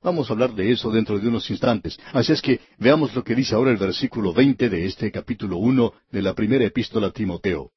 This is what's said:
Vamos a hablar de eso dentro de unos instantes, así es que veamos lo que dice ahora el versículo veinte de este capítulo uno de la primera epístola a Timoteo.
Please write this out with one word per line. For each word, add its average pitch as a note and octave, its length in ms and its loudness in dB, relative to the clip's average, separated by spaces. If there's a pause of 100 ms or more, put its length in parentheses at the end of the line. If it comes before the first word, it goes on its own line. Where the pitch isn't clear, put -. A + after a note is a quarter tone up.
Vamos E3 300 -2
a - 20 0
hablar A#2 220 0
de G2+ 160 0
eso A2+ 220 0
dentro G#2+ 260 0
de G#2 80 -2
unos A#2 240 -2
instantes, G#2+ 480 -2 (140)
así D#3 200 2
es D3+ 80 2
que B2+ 200 0 (180)
veamos C3 380 4
lo B2 80 -4
que A2 100 -2
dice A#2+ 220 0
ahora B2+ 160 4
el G#2+ 60 2
versículo G2 540 -2
veinte B2 360 4
de F#2 180 -2
este G2 240 -4
capítulo G2 460 -6
uno A#2 360 2 (200)
de G2 100 -4
la F#2+ 120 0
primera A2+ 300 2
epístola G#2+ 440 -2
a - 40 -6
Timoteo. F2+ 640 -6